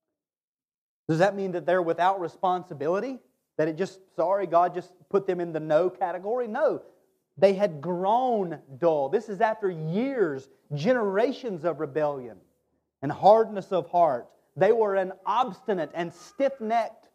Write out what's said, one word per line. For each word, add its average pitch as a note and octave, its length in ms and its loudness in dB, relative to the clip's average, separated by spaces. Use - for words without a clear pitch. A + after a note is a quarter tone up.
Does D#3+ 120 2
that G3 160 4
mean G3 160 -4
that E3 160 -6
they're F3+ 160 4
without E3+ 360 0
responsibility? F3+ 1000 -4
That D#3 100 0
it D#3+ 80 -4
just, F3+ 240 -6
sorry, F#3 320 0
God E3+ 260 4
just E3+ 180 -10
put G3 180 0
them F3+ 120 -2
in E3+ 140 -6
the D#3 60 -4
no D#3 320 2
category? G3+ 560 -4
No. A3 340 -2
They G3 160 6
had F#3 260 -2
grown F#3+ 760 -2
dull. D3+ 300 2
This A3 200 -2
is G3 120 -6
after A3 280 0
years, F3 800 -2
generations G#3 920 -2
of D#3 140 -2
rebellion C#3+ 580 -4
and C#3 80 -4
hardness G3+ 600 4
of F#3 200 -2
heart. D3+ 360 2
They F#3 160 6
were G#3+ 240 2
an F#3+ 180 0
obstinate G3 680 -2
and E3+ 180 -6
stiff-necked A#3 1040 -4